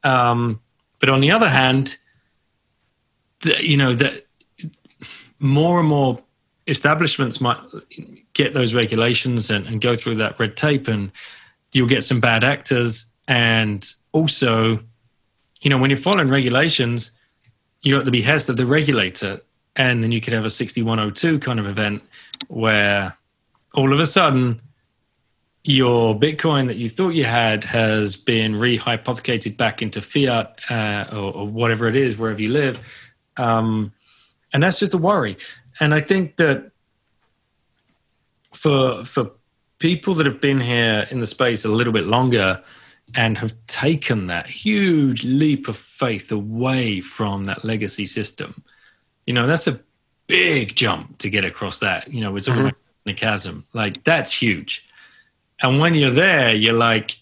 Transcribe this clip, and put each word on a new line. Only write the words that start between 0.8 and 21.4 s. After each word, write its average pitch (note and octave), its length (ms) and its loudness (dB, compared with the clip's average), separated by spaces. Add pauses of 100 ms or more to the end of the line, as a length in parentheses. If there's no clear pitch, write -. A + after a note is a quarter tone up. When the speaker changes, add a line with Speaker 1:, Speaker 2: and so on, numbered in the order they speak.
Speaker 1:
but C3 100 2
on C3+ 120 4
the C#3 100 4
other A3 180 4
hand, C3 480 2 (1500)
the, - 220 0
you D#3 120 4
know, C3+ 180 4
that B2+ 320 -2 (1120)
more D3+ 400 4
and D#3+ 100 4
more C#3 320 2 (460)
establishments D3 760 0
might B2 180 0 (760)
get - 220 0
those A#2+ 200 0
regulations A#2 760 0
and, G2+ 180 -2
and A2+ 120 -4
go A#2+ 140 2
through A2+ 220 -4
that A2 240 -4
red G#2+ 160 -2
tape, D3 320 0
and G2+ 240 -4 (600)
you'll B2+ 160 2
get B2+ 140 4
some - 180 0
bad A2+ 220 2
actors. A#2+ 720 -2 (160)
And A2+ 580 2 (260)
also, A2+ 680 2 (800)
you D3 100 0
know, C3+ 80 2
when C3+ 120 2
you're C#3 60 2 (120)
following F#3 200 2
regulations, B2+ 840 0 (720)
you're C#3 180 2
at C3+ 40 -4
the C3 60 0
behest B2+ 380 2
of B2 80 0
the B2 100 0
regulator, A#2+ 720 0 (360)
and B2 260 2
then A2+ 80 0
you A2+ 100 0
could A#2+ 120 -6
have A2 120 -2
a A2 60 -4
sixty-one A2+ 480 -2
oh G#2+ 120 -2
two D#3 280 0
kind A#2+ 220 -4